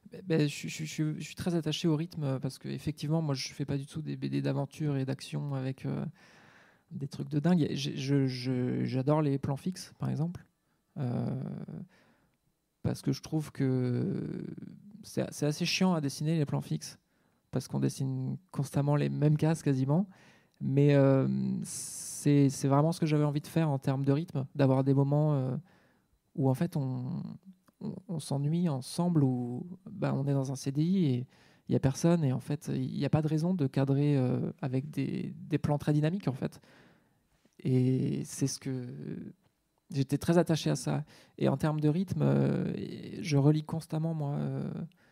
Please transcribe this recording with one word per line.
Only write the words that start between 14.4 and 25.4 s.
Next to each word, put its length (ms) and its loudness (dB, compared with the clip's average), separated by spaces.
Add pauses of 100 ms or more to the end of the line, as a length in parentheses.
c'est, 280 -4
c'est 140 -4
assez 200 -2
chiant 280 2
à 80 0
dessiner 340 -2
les 120 2
plans 140 -2
fixes, 360 -8 (540)
parce 160 -2
qu'on 140 -2
dessine 560 -2 (140)
constamment 440 0
les 140 2
mêmes 260 4
cases 260 2
quasiment. 460 2 (540)
Mais, 340 6
euh, 320 6 (360)
c'est, 840 2
c'est 200 -2
vraiment 240 6
ce 60 -6
que 60 2
j'avais 200 4
envie 160 0
de 60 -18
faire 220 0
en 80 0
termes 280 -2
de 80 6
rythme, 320 -2 (100)
d'avoir 300 4
des 80 4
moments, 400 4
euh, 240 0 (800)